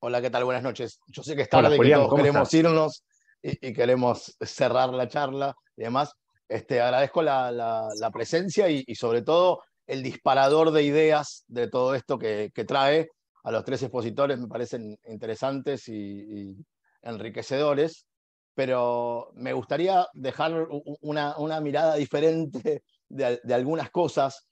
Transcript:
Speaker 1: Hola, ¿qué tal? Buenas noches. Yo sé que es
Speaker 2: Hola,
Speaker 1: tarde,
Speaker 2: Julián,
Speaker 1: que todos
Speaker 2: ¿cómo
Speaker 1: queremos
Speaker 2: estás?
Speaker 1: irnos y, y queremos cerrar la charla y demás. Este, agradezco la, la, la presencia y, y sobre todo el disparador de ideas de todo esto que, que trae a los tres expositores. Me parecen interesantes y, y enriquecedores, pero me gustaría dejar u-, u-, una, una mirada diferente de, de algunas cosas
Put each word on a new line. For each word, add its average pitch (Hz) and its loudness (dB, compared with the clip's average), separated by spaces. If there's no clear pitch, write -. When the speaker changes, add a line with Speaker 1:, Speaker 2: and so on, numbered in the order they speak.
Speaker 1:
Hola, 123 -2
¿qué 123 -4
tal? 120 -2
Buenas 123 -2
noches. 120 -8
Yo - -18
sé 151 -8
que 139 0
es - -2
Speaker 2:
Hola, - 8
Speaker 1:
tarde, 147 6
Speaker 2:
Julián, 139 8
Speaker 1:
que - -
todos 131 4
Speaker 2:
¿cómo 143 6
Speaker 1:
queremos 143 4
Speaker 2:
estás? - -4
Speaker 1:
irnos 160 4
y, 139 -8
y 120 -8
queremos 123 0
cerrar 127 0
la 127 -2
charla 139 -4
y 113 -10
demás. 127 -2
Este, 117 -2
agradezco 127 2
la, 131 0
la, 113 -4
la 110 -4
presencia 170 -2
y, 143 0
y 110 -12
sobre 117 -2
todo 170 2
el 135 -6
disparador 135 4
de 156 4
ideas 151 2
de 120 -4
todo 127 0
esto 131 -4
que, 107 -4
que 117 -6
trae 143 2
a 117 -4
los 110 0
tres 131 -4
expositores. 123 -2
Me 120 -10
parecen 113 -10
interesantes 123 -6
y, 113 -12
y 101 -12
enriquecedores, 135 -4
pero 120 -2
me 127 -8
gustaría 170 0
dejar 147 -4
u-, 160 -6
u-, 147 -14
una, 151 -4
una 156 -4
mirada 151 0
diferente 151 -2
de, 123 -2
de 120 -4
algunas 131 -2
cosas 151 -2